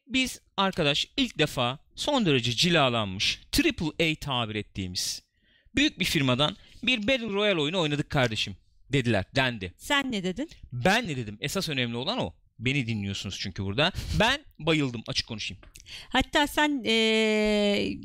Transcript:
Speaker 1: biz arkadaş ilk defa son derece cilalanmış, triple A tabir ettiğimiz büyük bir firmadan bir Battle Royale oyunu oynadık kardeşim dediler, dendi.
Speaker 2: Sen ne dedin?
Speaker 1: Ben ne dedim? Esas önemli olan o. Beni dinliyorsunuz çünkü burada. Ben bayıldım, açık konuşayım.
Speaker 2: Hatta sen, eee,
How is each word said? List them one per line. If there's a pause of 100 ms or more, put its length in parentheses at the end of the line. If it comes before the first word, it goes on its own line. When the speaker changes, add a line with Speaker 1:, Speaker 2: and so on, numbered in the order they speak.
Speaker 1:
biz (160)
arkadaş (100)
ilk
defa (160)
son
derece
cilalanmış, (120)
triple
A
tabir
ettiğimiz (520)
büyük
bir
firmadan (260)
bir
Battle
Royale
oyunu
oynadık
kardeşim (360)
dediler, (100)
dendi.
Speaker 2:
Sen
ne
dedin? (220)
Speaker 1:
Ben
ne
dedim?
Esas
önemli
olan
o. (240)
Beni
dinliyorsunuz
çünkü
burada. (260)
Ben (140)
bayıldım,
açık
konuşayım. (460)
Speaker 2:
Hatta
sen,
eee,